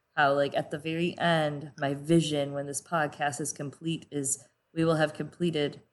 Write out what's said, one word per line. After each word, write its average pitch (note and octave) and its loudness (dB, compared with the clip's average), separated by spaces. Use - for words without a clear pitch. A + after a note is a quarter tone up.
how, C#3+ 6
like, C#3+ 2
at - -2
the D#3 -4
very E3 -2
end, D3+ 0
my C#3+ -2
vision D3 2
when C#3+ -4
this C#3+ -6
podcast D3 -2
is D3+ -6
complete D3+ -6
is C#3 -4
we E3 2
will E3 4
have D3+ 0
completed D3+ -2